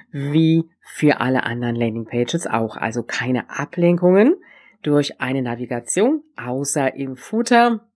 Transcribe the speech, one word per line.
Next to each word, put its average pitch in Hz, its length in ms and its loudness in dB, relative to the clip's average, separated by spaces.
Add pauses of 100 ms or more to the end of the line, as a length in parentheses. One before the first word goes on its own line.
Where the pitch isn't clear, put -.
(120)
wie 160 580 2 (180)
für - 320 2
alle 127 240 0
anderen 120 320 -4
Landingpages 117 720 -2
auch. 113 300 -2
Also 113 260 -4
keine 123 460 -4
Ablenkungen 180 880 2 (480)
durch 147 360 0
eine 131 220 -2
Navigation, 123 800 -2 (160)
außer 135 580 -2
im 135 220 -8
Footer. 233 800 0